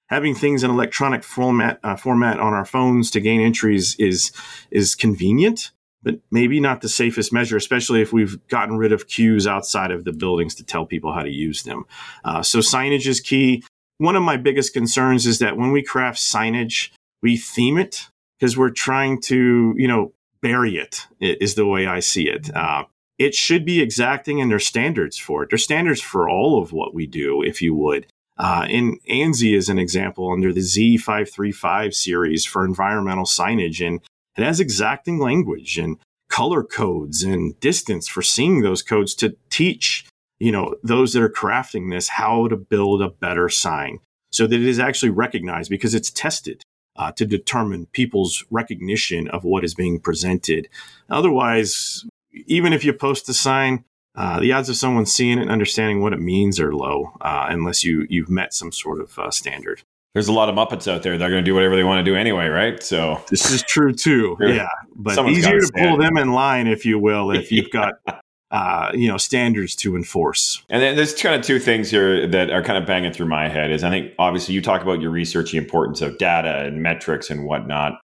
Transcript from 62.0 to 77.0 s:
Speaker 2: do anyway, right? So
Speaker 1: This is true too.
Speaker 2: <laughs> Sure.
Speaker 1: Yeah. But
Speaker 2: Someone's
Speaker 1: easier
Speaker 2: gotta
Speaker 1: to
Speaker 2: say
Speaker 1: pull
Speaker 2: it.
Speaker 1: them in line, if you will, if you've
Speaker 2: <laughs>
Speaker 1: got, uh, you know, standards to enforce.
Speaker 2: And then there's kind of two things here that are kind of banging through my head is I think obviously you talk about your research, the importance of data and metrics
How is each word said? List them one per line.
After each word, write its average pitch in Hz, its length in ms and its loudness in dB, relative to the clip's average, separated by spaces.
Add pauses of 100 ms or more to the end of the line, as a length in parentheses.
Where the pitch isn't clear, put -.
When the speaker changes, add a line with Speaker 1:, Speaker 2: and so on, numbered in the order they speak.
Speaker 2:
do 95 120 2
anyway, 95 320 2
right? 95 340 0
So 82 480 -2
Speaker 1:
This 98 220 2
is 127 120 0
true 143 300 2
too. 120 440 2
Speaker 2:
<laughs> - 40 -8
Sure. 104 80 6
Speaker 1:
Yeah. 107 180 2 (280)
But 101 200 -2
Speaker 2:
Someone's 135 240 4
Speaker 1:
easier 190 200 4
Speaker 2:
gotta - 20 4
Speaker 1:
to 180 60 2 (100)
Speaker 2:
say 180 100 4
Speaker 1:
pull 156 120 4
Speaker 2:
it. 156 40 4
Speaker 1:
them 160 140 4
in 131 160 2
line, 127 340 2
if 110 180 0
you 110 120 4
will, 104 340 2
if 92 200 -2
you've 113 180 2
Speaker 2:
<laughs> - 20 -20
Speaker 1:
got, 104 220 0 (580)
uh, 90 440 0
you 120 120 2
know, 98 100 0
standards 117 580 0
to 95 200 -2
enforce. - 720 -2
Speaker 2:
And 117 120 0
then 135 140 2
there's 151 180 2
kind 165 220 0
of 123 80 0
two 131 160 2
things 110 320 0
here 95 360 4
that 90 220 2
are 87 140 0
kind 101 160 0
of 85 80 -2
banging 90 260 0
through 85 140 -4
my 76 200 0
head 76 240 -2
is 78 120 0
I 87 80 0
think 92 260 -4
obviously 90 380 0
you 95 60 0
talk 95 200 0
about 87 200 -2
your 82 100 -4
research, 82 400 -2
the 82 60 -4
importance 76 440 -2
of 71 160 -4
data 82 480 0
and 73 160 -6
metrics 82 480 -4